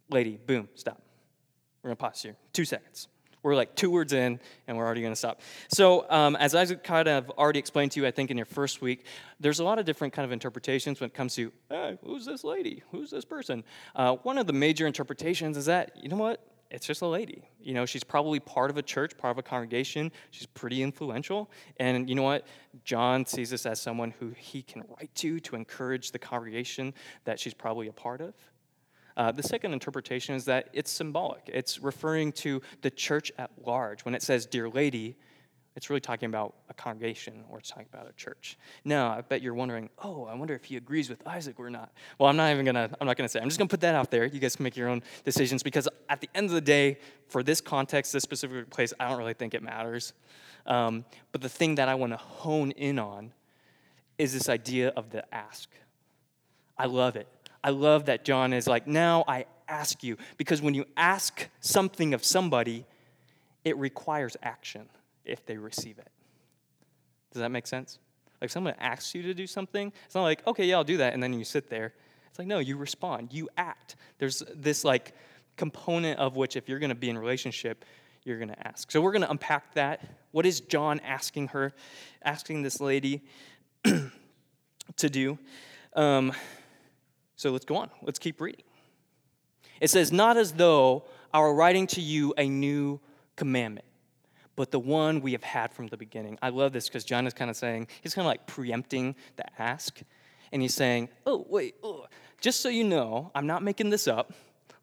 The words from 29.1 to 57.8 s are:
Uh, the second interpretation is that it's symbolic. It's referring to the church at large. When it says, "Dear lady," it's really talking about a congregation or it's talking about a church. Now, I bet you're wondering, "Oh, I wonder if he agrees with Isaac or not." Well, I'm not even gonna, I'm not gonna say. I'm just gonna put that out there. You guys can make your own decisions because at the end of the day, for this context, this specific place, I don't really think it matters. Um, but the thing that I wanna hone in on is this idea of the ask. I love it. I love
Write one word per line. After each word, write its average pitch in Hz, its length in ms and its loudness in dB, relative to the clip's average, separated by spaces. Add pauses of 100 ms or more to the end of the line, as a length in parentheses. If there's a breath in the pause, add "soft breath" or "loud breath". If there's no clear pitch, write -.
Uh, 117 160 2
the 139 100 -6
second 165 300 -4
interpretation 131 600 -6
is 131 120 -6
that 131 260 0
it's 147 180 -6
symbolic. 160 580 -4
It's - 320 -6
referring 151 540 -2
to 139 280 -4 (220 loud breath)
the 139 60 0
church - 480 -2
at 127 140 -10 (140)
large. 120 400 -4
When 120 100 -2
it 127 60 -4
says, 123 240 2
"Dear 117 240 -4
lady," 123 480 -2 (580 soft breath)
it's - 140 -14
really 143 100 0
talking 117 280 -6
about 110 280 -4 (140)
a - 40 -18
congregation 110 760 -10
or 113 100 -16
it's - 80 -18
talking - 240 -18
about 117 160 -16
a - 60 -20
church. - 440 -16 (280 loud breath)
Now, 139 240 2
I 113 100 -4
bet 120 220 -2
you're 120 140 -6
wondering, 120 420 -6
"Oh, 165 260 -10
I 110 120 -12
wonder 147 180 -6
if 123 100 -10
he 131 140 -10
agrees 127 320 -4
with - 180 -12
Isaac 160 320 -10
or 120 100 -12
not." 117 220 -14 (260 loud breath)
Well, 139 120 10
I'm 147 80 6
not 156 160 6
even 135 120 2
gonna, 117 360 2
I'm 143 60 0
not 123 100 2
gonna 123 100 -2
say. 110 140 -2
I'm 123 80 -2
just 160 80 -2
gonna 190 100 4
put 165 140 0
that 170 120 4
out 135 160 2
there. 117 140 4
You 139 160 -2
guys 131 160 0
can 147 80 -4
make 127 140 -4
your 123 100 -2
own 123 160 -2 (220 loud breath)
decisions 127 380 2
because 139 260 0 (180)
at 139 140 -2
the - 120 -10
end 202 120 0
of 180 80 0
the 165 80 4
day, 143 360 6 (300 loud breath)
for 127 160 -2
this 156 160 2
context, 139 540 -2
this 135 100 0
specific 127 460 -8
place, 120 320 -2
I 123 80 -2
don't 131 80 -2
really 113 160 -4
think 113 200 -6
it 110 100 -4
matters. 117 500 -8 (520 loud breath)
Um, 117 380 2 (300 loud breath)
but 127 80 -6
the 127 80 -6
thing 156 260 2
that 135 140 2
I 131 60 2
wanna 120 200 -2
hone 151 560 -2
in 139 280 -2
on 104 340 -8 (840 soft breath)
is 139 140 2
this 131 160 -2
idea 127 420 0
of 113 200 -6
the 110 160 -8 (100)
ask. 107 340 -14 (1080)
I 127 80 -2
love 127 320 2
it. 104 100 -10 (340 loud breath)
I 139 100 2
love 147 340 6